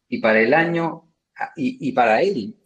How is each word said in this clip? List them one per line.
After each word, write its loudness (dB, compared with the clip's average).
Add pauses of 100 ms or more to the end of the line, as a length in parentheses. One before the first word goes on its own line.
y -8
para 2
el 2
año, 0 (480)
y, -6
y -4
para 2
él, -4 (100)